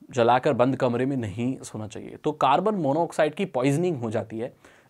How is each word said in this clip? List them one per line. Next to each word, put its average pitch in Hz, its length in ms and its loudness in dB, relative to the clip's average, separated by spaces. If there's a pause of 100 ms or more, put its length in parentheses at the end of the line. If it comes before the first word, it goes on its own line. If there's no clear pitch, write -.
(120)
जलाकर 123 420 4
बंद 123 220 4
कमरे 123 300 0
में 139 120 -2
नहीं 120 460 -4
सोना 107 240 -10
चाहिए? 104 360 -14
तो 151 80 0
कार्बन 151 440 2
मोनोऑक्साइड 156 600 0
की 202 100 -2
पॉइजनिंग 147 520 0
हो 117 140 -4
जाती 110 280 -4
है, 131 140 -8 (360)